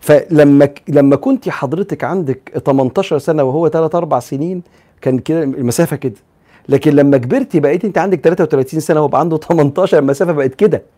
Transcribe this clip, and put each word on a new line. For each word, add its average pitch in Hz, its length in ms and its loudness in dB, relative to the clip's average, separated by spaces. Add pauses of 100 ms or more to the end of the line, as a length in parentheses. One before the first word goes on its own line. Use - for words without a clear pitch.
فلما 143 640 4
ك-، - 220 -6
لما 139 280 2
كنت 262 320 -2
حضرتك 156 560 -6
عندك 135 600 -6
تمنتاشر 135 540 0
سنة 156 240 -2
وهو 147 260 0
تلات 160 260 -2
أربع 156 260 -2
سنين، 170 420 -8 (380)
كان 131 180 -2
كده 160 240 -2
المسافة 139 540 -2
كده. 127 180 -6 (540)
لكن 139 240 2
لما 143 240 4
كبرتي 156 440 -2
بقيتي 151 260 0
أنت 180 120 -2
عندك 180 220 -2
تلاتة 170 240 2
وتلاتين 151 360 -2
سنة 151 200 0
وهو 147 160 0
عنده 160 200 0
تمنتاشر، 165 640 2
المسافة 143 340 0
بقت 139 220 0
كده. 165 280 0 (160)